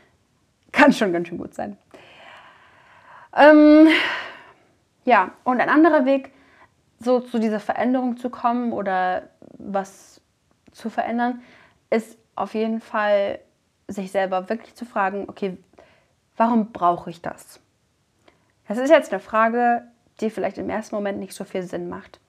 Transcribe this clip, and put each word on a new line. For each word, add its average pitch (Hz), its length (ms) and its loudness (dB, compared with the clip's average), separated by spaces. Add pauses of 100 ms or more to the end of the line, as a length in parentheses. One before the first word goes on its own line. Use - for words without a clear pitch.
(720)
kann - 220 6
schon 202 180 -2
ganz 170 160 -4
schön 175 100 -14
gut - 160 -14
sein. - 240 -10 (1600)
Ähm, 302 520 8 (1160)
ja, 214 260 4 (120)
und 247 160 -2
ein - 100 0
anderer 302 360 4
Weg, 269 260 0 (680)
so 247 200 0
zu 240 200 -6
dieser 214 200 -2
Veränderung 247 580 -2
zu 247 120 -8
kommen 240 420 -4
oder 185 520 -4 (340)
was - 640 -10 (500)
zu - 180 -12
verändern, 240 520 -4 (480)
ist - 280 -4 (180)
auf - 180 -8
jeden 226 280 -4
Fall 208 580 -2 (500)
sich 190 220 -10
selber 190 380 -2
wirklich - 260 -10
zu 240 100 -14
fragen, 196 420 -4
okay, 190 300 -8 (800)
warum 226 340 0
brauche 175 380 -2
ich 165 120 -16
das? - 380 -14 (1080)
Das 208 100 -6
ist 262 120 0
jetzt 302 220 4
eine 190 80 -4
Frage, 240 640 0 (380)
die 220 80 0
vielleicht 190 280 -6
im 196 120 -8
ersten 214 260 -8
Moment 202 240 -6
nicht 196 140 -14
so - 100 -12
viel 190 200 -8
Sinn 175 260 -10
macht. 185 400 -16